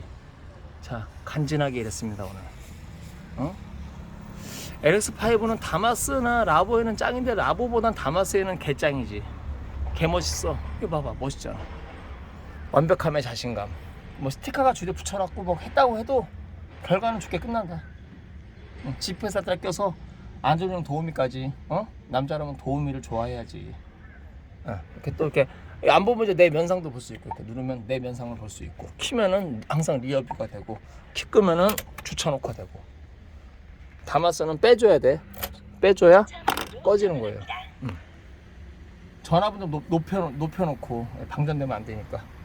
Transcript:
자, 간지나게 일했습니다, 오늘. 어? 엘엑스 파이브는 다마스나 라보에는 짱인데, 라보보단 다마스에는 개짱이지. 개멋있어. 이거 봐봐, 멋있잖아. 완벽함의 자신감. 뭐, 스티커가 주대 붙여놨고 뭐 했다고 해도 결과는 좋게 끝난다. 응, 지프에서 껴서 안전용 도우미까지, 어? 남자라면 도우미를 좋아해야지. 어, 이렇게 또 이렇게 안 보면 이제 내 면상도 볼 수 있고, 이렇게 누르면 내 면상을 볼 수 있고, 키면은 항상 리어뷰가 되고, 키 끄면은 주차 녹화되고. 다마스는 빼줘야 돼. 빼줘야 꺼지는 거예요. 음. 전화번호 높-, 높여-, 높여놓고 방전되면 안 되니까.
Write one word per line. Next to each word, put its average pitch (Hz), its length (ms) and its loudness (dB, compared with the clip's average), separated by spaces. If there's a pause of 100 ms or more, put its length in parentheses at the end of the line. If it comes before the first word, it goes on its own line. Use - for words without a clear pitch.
(800)
자, 113 260 -8 (180)
간지나게 143 560 0
일했습니다, 107 420 -6
오늘. 95 120 -10 (1000)
어? 156 180 -4 (1300)
엘엑스 202 320 4
파이브는 220 440 2
다마스나 240 840 2
라보에는 208 520 4
짱인데, 247 380 0
라보보단 220 600 2
다마스에는 190 640 0
개짱이지. 135 640 -2 (720)
개멋있어. 165 640 0 (220)
이거 220 100 -4
봐봐, 143 300 -2
멋있잖아. - 400 -6 (1120)
완벽함의 156 520 4
자신감. 113 460 -6 (500)
뭐, 135 100 -2
스티커가 262 440 2
주대 180 180 -4
붙여놨고 190 520 -6
뭐 175 140 0
했다고 240 400 4
해도 226 300 0 (580)
결과는 214 340 2
좋게 175 200 -6
끝난다. 180 420 -4 (1040)
응, 135 140 -6
지프에서 196 420 -4
껴서 185 520 0 (480)
안전용 170 420 2
도우미까지, 143 680 -2 (160)
어? 190 180 -2 (220)
남자라면 143 500 -2
도우미를 139 440 -2
좋아해야지. 113 720 -6 (880)
어, 101 160 -6 (140)
이렇게 - 240 -8
또 160 80 2
이렇게 143 220 4 (420)
안 170 160 8
보면 226 200 4
이제 196 80 4
내 170 160 10
면상도 170 420 2
볼 123 100 -10
수 - 140 -14
있고, - 140 -14
이렇게 - 140 -8
누르면 123 440 -6
내 131 120 -2
면상을 123 380 -8
볼 110 120 -12
수 - 140 -14
있고, - 240 -12 (100)
키면은 190 720 0
항상 147 320 2
리어뷰가 127 480 -2
되고, 104 300 -10 (360)
키 - 120 -8
끄면은 185 420 6 (380)
주차 - 240 -2
녹화되고. 120 400 -4 (1400)
다마스는 160 540 2
빼줘야 220 400 10
돼. 143 200 6 (640)
빼줘야 190 440 10 (580)
꺼지는 190 360 4
거예요. 104 200 -4 (440)
음. 101 140 -6 (1300)
전화번호 196 440 2
높-, 147 220 -4
높여-, 170 420 0
높여놓고 143 760 -4 (220)
방전되면 147 460 0
안 107 100 -6
되니까. 107 380 -8 (220)